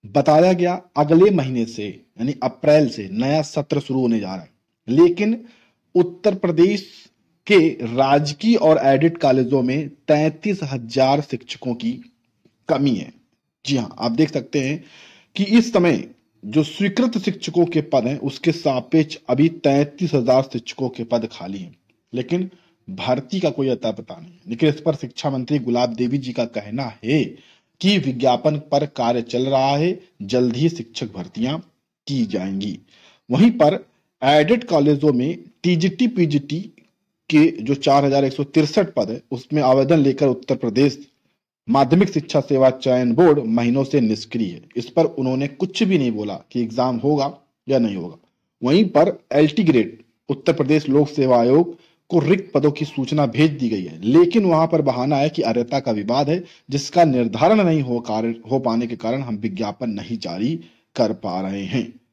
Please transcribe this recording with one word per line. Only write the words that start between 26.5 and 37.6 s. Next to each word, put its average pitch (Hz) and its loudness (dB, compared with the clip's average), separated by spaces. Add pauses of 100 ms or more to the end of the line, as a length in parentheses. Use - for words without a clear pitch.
है 135 0 (580)
कि 196 2
विज्ञापन 127 0 (140)
पर 143 2
कार्य 123 -2
चल 123 -4
रहा 135 0
है, 175 -2 (240)
जल्द 123 0
ही 156 0
शिक्षक 120 -8
भर्तियां 110 -6 (480)
की 135 -2
जाएंगी। 98 -6 (520)
वहीं 180 4
पर 185 2 (440)
एडेड 151 4
कॉलेजों 147 2
में 135 -2 (240)
टीजीटी, 185 0
पीजीटी 151 -2 (680)
के 156 6 (160)